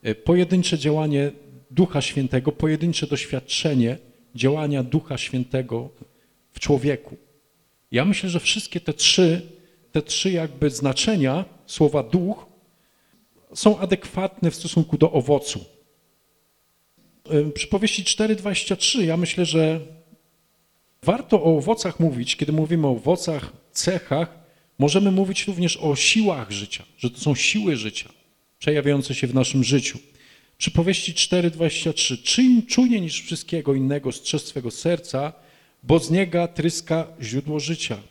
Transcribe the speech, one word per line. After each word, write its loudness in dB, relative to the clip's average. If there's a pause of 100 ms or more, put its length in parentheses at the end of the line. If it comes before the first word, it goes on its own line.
e, -2
pojedyncze 2
działanie 0 (400)
Ducha 2
Świętego, -2
pojedyncze -2
doświadczenie -2 (360)
działania 0
Ducha -2
Świętego -4 (600)
w -16
człowieku. 0 (760)
Ja 0
myślę, 0
że -2
wszystkie -4
te -6
trzy, 4 (500)
te 0
trzy -4
jakby -2
znaczenia 0 (220)
słowa 2
duch -2 (1080)
są 4
adekwatne -2
w -10
stosunku -2
do 4
owocu. 0 (1700)
E, 2
Przypowieści -2
cztery 0
dwadzieścia -4
trzy, 0
ja 2
myślę, 0
że 2 (1200)
warto 2
o 4
owocach -2
mówić, 0
kiedy -2
mówimy 2
o 2
owocach, -2 (200)
cechach, -2 (400)
możemy 4
mówić 0
również -2
o 0
siłach 2
życia, -10 (140)
że -2
to -20
są 2
siły 0
życia -8 (500)
przejawiające 2
się -2
w -2
naszym 4
życiu. 0 (600)
Przypowieści 0
cztery 2
dwadzieścia -2
trzy. -2
„Czyń 4
czujnie 2
niż -6
wszystkiego -4
innego -2
strzeż -4
swego -8
serca, -4 (500)
bo 4
z -2
niego 0
tryska -4 (160)
źródło -6
życia”. -6 (140)